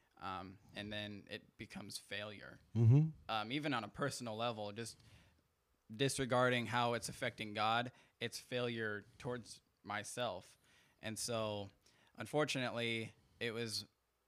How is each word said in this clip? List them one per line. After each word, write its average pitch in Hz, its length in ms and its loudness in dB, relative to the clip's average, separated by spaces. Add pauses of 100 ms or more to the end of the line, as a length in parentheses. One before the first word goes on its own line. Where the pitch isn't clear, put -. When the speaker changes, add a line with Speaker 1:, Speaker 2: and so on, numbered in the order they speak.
(220)
Speaker 1:
Um, 95 320 -6 (220)
and 104 160 -6
then 104 380 -6
it 104 120 -8 (160)
becomes 196 400 -10 (120)
failure. 101 500 -8 (180)
Speaker 2:
Mm-hmm. 117 240 10 (260)
Speaker 1:
Um, 110 240 0
even 147 220 0
on 113 100 0
a 104 60 -6
personal 120 480 -4
level, 110 340 -2
just 113 240 -8 (1000)
disregarding 123 720 4
how 120 280 2
it's 113 160 -2
affecting 113 440 -6
God, 113 380 2 (300)
it's 117 180 -4
failure 113 640 -2 (140)
towards 123 420 -8 (240)
myself. 101 640 -4 (560)
And 110 180 -6
so, 107 520 -2 (460)
unfortunately, 117 960 0 (280)
it 117 120 0
was 107 320 -4 (420)